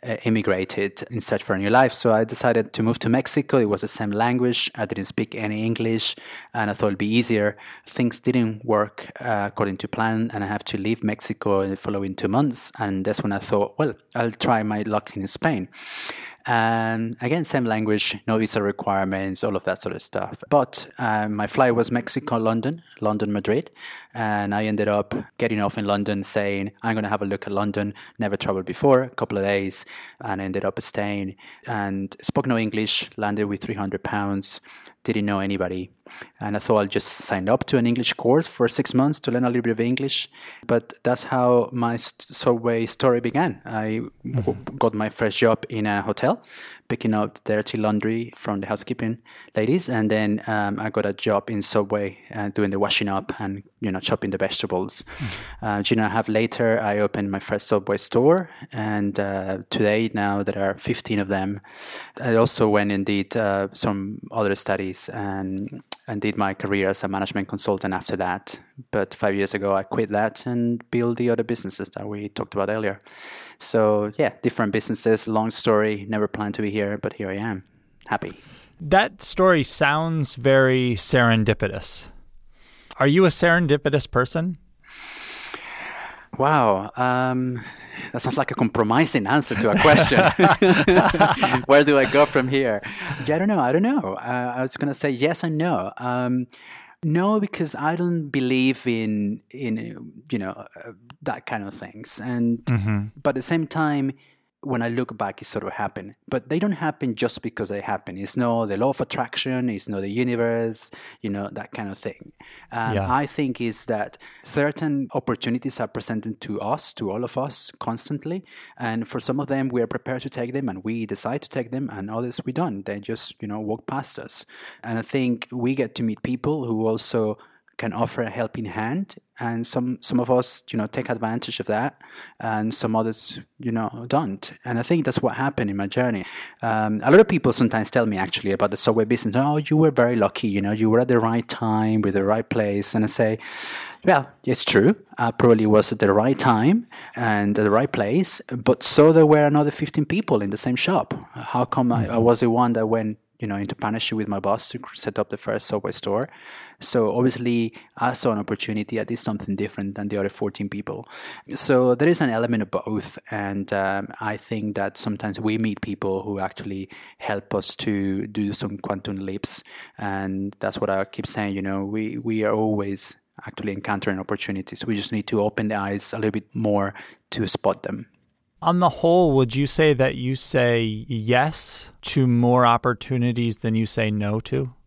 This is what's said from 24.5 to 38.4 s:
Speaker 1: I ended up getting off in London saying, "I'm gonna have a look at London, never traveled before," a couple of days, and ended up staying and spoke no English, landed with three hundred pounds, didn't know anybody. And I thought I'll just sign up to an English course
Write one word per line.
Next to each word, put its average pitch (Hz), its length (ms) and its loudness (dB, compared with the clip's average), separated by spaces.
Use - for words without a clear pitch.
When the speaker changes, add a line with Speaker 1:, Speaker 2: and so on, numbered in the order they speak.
Speaker 1:
I 107 120 0
ended 107 220 0
up 104 280 0
getting 110 200 0
off 101 180 0
in 107 80 -4
London 101 380 0
saying, 101 480 -2
"I'm 113 120 0
gonna 107 140 -2
have 104 140 -2
a - 20 -4
look 98 220 -4
at 104 60 -6
London, 104 400 -2
never 101 180 -2
traveled 95 280 -2
before," 127 380 4
a 127 60 -6
couple 104 300 -4
of 98 40 0
days, 98 420 -2
and 101 180 -4
ended 98 240 -4
up 101 180 -2
staying 101 540 -4
and 98 540 -4
spoke - 260 0
no 120 100 2
English, 107 600 0
landed 104 300 0
with 101 160 -4
three 110 120 -6
hundred 98 280 -4
pounds, 101 580 -2
didn't 107 220 0
know 101 140 0
anybody. 92 500 -4
And 104 160 -4
I 104 40 -2
thought 110 220 2
I'll 98 120 -2
just - 140 0
sign 95 420 -2
up 123 160 2
to 139 120 2
an 120 100 2
English 120 260 0
course 143 340 2